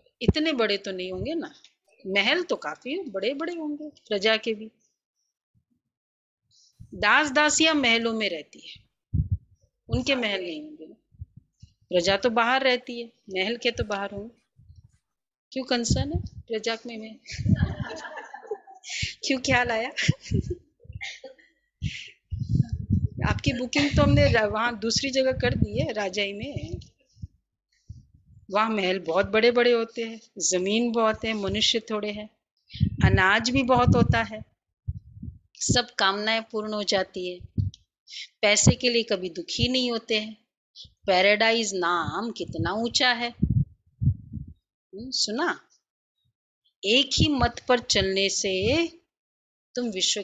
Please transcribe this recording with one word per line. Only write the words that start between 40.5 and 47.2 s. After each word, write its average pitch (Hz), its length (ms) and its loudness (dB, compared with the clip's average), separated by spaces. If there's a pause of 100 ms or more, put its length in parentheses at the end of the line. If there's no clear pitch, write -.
पैराडाइज 208 840 2
नाम 175 580 -2
कितना 165 400 -4
ऊंचा 233 420 2
है, 233 160 -4
हम्म, - 1800 -4
सुना? 254 560 -4 (1200)
एक 262 240 2 (100)
ही 320 80 4